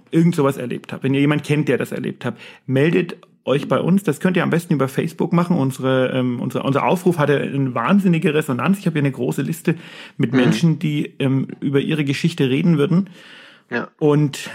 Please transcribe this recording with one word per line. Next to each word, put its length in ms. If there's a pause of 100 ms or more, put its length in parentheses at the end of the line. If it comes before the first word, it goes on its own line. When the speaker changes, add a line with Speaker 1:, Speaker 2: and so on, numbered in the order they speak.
Speaker 1:
irgend 260
sowas 200
erlebt 380
habt, 100
wenn 100
ihr 60
jemanden 240
kennt, 240
der 100
das 140
erlebt 320
hat, 140 (280)
meldet 520 (300)
euch 200
bei 120
uns. 220
Das 180
könnt 180
ihr 40
am 80
besten 240
über 140
Facebook 440
machen. 240
Unsere, 600
ähm, 260
unser, 240
unser 180
Aufruf 360
hatte 200
eine 360
wahnsinnige 580
Resonanz. 460
Ich 80
habe 60
hier 100
eine 80
große 320
Liste 320 (420)
mit 140
Speaker 2:
Mhm. 80
Speaker 1:
Menschen, 400
die, 400
ähm, 300 (100)
über 200
ihre 260
Geschichte 440
reden 300
würden. 280 (640)
Speaker 2:
Ja. 200 (100)
Speaker 1:
Und, 560